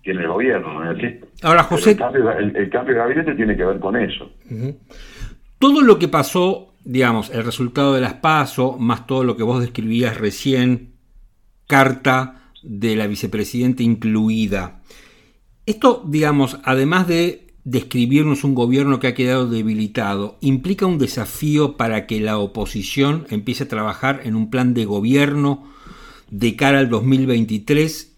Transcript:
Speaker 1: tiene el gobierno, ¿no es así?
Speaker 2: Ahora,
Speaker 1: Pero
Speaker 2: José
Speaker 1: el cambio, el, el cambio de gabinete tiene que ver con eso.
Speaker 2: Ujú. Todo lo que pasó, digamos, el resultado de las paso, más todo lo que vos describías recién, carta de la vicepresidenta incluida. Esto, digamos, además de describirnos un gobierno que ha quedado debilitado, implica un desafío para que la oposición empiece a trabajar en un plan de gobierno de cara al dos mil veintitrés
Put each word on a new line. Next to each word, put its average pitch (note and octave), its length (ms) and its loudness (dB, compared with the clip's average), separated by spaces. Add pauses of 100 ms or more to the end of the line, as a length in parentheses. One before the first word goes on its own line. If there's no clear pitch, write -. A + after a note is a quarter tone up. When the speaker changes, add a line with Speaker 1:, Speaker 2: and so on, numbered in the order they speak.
Speaker 1:
tiene F#2 140 -4
el E2 60 -4
gobierno, F#2 440 -2
¿no D#2+ 180 -8
es - 60 -4
así? - 240 -8 (220)
Speaker 2:
Ahora, E3 260 4
Speaker 1:
Pero - 0 -
Speaker 2:
José F3 220 4
Speaker 1:
el G#3 80 6
cambio, - 400 0
el, - 180 -2
el G3 140 -2
cambio C3 240 0
de A#2 60 2
gabinete C#3+ 340 0
tiene A2 200 0
que F2+ 100 -2
ver F#2+ 140 0
con F#2+ 160 -4
eso. - 380 -4 (180)
Speaker 2:
Ujú. B2 240 -6 (840)
Todo C#4+ 240 6
lo A3 160 8
que F3 100 0
pasó, F3+ 640 0 (100)
digamos, B2 460 0
el A2+ 160 -6
resultado B2+ 480 0
de C3 80 2
las B2 140 -2
paso, C3+ 640 0
más A#2 280 -2
todo C3 160 -2
lo A#2+ 140 0
que A#2 60 -4
vos B2 180 0
describías A#2 580 -2
recién, B2 760 0 (720)
carta C3 760 0 (220)
de A2 340 -2
la G#2+ 100 0
vicepresidenta A2 760 -2
incluida. A2 1000 0 (840)
Esto, A3 400 2
digamos, D3 580 0
además D3 420 2
de E3+ 420 -2 (160)
describirnos C3+ 800 0
un C#3 100 2
gobierno C3 460 2
que C3 80 0
ha B2 60 -2
quedado B2+ 320 0
debilitado, G#2+ 920 -4
implica D#3+ 460 0
un F3+ 120 0
desafío D3 800 -2
para A2 300 -2
que A2 140 -4
la G#2+ 180 -2
oposición A2+ 920 -2
empiece A2 360 -6
a C#3+ 40 -10
trabajar A#2 560 -4
en A2 120 -2
un A2 120 -2
plan B2+ 240 0
de A#2 140 0
gobierno C#3 800 0 (680)
de G#2+ 260 -2
cara C#3 220 4
al C3+ 100 2
dos A2+ 160 0
mil C3 220 4
veintitrés A#2+ 920 0